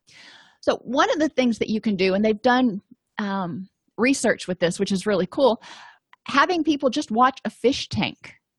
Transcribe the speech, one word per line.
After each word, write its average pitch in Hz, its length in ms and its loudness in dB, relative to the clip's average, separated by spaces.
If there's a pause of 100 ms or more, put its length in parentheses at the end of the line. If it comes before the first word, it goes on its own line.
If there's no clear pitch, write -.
(600)
So - 180 -2
one 294 340 0
of 359 80 -2
the 311 80 2
things 247 300 0
that - 100 -4
you 214 120 -2
can 214 140 -2
do, 185 200 2
and 202 100 0
they've 214 180 0
done, 247 380 2 (380)
um, 196 500 -6 (280)
research 233 520 0
with 180 100 -4
this, 175 220 0
which 196 100 -2
is 190 160 -2
really 185 220 0
cool, 247 340 2 (640)
having 320 380 2
people 285 260 0
just 285 220 -6
watch 254 320 2
a 214 60 -6
fish - 380 -2
tank - 460 -6 (240)